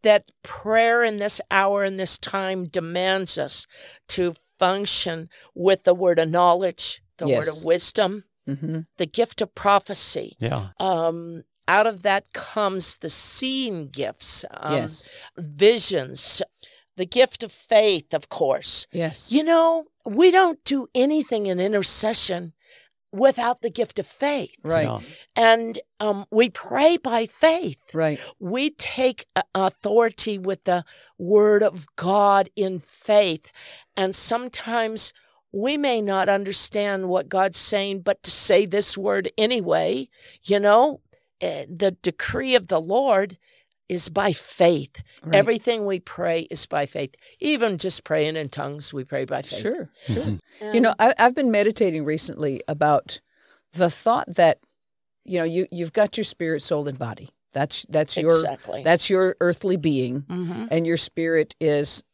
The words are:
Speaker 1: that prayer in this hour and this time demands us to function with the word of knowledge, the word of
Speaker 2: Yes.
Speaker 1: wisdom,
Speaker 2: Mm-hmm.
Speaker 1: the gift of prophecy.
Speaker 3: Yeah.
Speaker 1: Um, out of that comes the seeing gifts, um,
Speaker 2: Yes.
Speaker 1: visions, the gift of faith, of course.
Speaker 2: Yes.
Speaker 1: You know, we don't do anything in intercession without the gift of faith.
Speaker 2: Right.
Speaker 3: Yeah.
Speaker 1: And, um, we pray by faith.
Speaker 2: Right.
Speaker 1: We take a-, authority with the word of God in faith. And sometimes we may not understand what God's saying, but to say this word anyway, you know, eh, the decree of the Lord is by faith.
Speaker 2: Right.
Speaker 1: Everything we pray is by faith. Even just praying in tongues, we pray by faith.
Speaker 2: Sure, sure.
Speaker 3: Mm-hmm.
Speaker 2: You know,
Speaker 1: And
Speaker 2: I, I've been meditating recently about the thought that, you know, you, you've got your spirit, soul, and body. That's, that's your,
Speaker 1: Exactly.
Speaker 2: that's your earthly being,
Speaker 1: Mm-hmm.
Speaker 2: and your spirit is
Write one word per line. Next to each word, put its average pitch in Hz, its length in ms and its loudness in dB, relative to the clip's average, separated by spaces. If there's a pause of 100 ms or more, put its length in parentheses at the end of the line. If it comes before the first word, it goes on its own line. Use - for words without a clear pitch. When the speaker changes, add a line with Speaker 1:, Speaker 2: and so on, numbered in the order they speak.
Speaker 1:
that 208 220 4 (200)
prayer 226 600 0
in 214 140 -2
this 202 240 -4 (100)
hour 196 320 2
and 196 160 -4
this 185 180 -4
time 190 500 -6
demands 180 720 -2
us 139 300 -6 (400)
to 175 260 -2 (240)
function 180 720 -2 (240)
with 175 300 2
the 180 100 6
word 175 260 2
of 160 100 2
knowledge, 175 720 2 (160)
the 160 100 -6
word 123 200 2
of 151 80 -4
Speaker 2:
Yes. 160 100 -12
Speaker 1:
wisdom, 190 580 -2 (240)
Speaker 2:
Mm-hmm. 156 320 -6 (180)
Speaker 1:
the 180 80 -4
gift - 360 -2
of 208 120 -6
prophecy. - 840 -2
Speaker 3:
Yeah. 117 300 -4 (100)
Speaker 1:
Um, 170 640 -2 (240)
out 208 180 4
of 202 160 -4
that 202 320 -2
comes 190 640 -4
the 165 120 -12
seeing 247 800 -4
gifts, - 600 -6
um, - 240 -8
Speaker 2:
Yes. 156 340 -6 (300)
Speaker 1:
visions, 151 1040 0 (560)
the 185 80 -4
gift 247 380 2
of 208 80 -14
faith, 208 640 2
of 147 160 -4
course. - 600 -2
Speaker 2:
Yes. 165 400 -6
Speaker 1:
You 294 120 2
know, 330 420 4 (200)
we 311 260 6
don't 359 320 4
do 277 320 -2
anything 254 500 0
in 180 140 -2
intercession 196 960 -2 (580)
without 240 500 2
the 233 80 -2
gift - 300 -4
of - 80 -6
faith. - 560 -4
Speaker 2:
Right. 160 220 0
Speaker 3:
Yeah. 117 140 -6 (360)
Speaker 1:
And, 226 440 4 (200)
um, 202 320 -4
we 220 180 4
pray 302 480 2
by 233 300 -2
faith. 320 520 0 (140)
Speaker 2:
Right. 156 260 -2 (200)
Speaker 1:
We 254 320 -2
take - 540 -2 (100)
a-, - 80 0 (100)
authority 208 840 0
with 185 240 -6
the 180 220 0 (340)
word 208 440 6
of 175 220 -2 (100)
God 196 600 4
in 190 240 -2
faith. 196 720 0 (460)
And 190 180 -2
sometimes 226 960 -4 (380)
we 240 260 -2
may 269 240 0
not 196 280 0
understand 196 800 -2
what 185 200 -2
God's 190 280 0
saying, 196 440 -2
but 196 200 -2
to - 80 -6
say 202 380 2
this 196 280 -2
word 196 400 -2
anyway, 214 720 0 (360)
you 202 160 2
know, 226 420 4 (400)
eh, 160 260 -6
the 185 220 0 (140)
decree 254 500 -2
of 185 140 4
the 170 120 2
Lord 196 600 0 (480)
is 180 220 -4
by 196 220 0
faith. - 720 0 (220)
Speaker 2:
Right. 160 100 -2
Speaker 1:
Everything 214 540 2
we 190 120 -4
pray 170 420 -4 (100)
is - 160 -4
by 143 180 -2
faith. 139 300 -8 (240)
Even 233 400 0
just 185 240 -6
praying 156 320 0
in 151 140 -6
tongues, 143 440 -10
we 135 100 -8
pray 135 220 -6
by 135 160 -6
faith. - 200 -10
Speaker 2:
Sure, 240 280 -6 (160)
sure. 113 200 -2
Speaker 3:
Mm-hmm. 208 500 -8
Speaker 2:
You 233 60 4
know, 226 180 4
Speaker 1:
And 233 180 4
Speaker 2:
I, 226 80 4
I've 254 80 4
been 269 160 0
meditating 202 560 0
recently 151 600 -6
about 147 520 0 (540)
the 175 160 2
thought - 460 -2
that, 165 240 6 (680)
you 180 140 -4
know, 165 60 0
you, 170 260 -2
you've 170 220 -8
got 208 220 2
your 220 100 -4
spirit, 160 360 -4
soul, 147 260 -2
and 135 120 -8
body. 120 320 -10 (220)
That's, - 360 -4
that's 156 260 0
your, 160 200 4
Speaker 1:
Exactly. 151 480 -2
Speaker 2:
that's 170 260 4
your 190 320 4
earthly 180 360 0
being, 139 520 -2
Speaker 1:
Mm-hmm. 180 400 -6
Speaker 2:
and 165 160 0
your 165 120 0
spirit 165 600 -2
is 147 440 0 (100)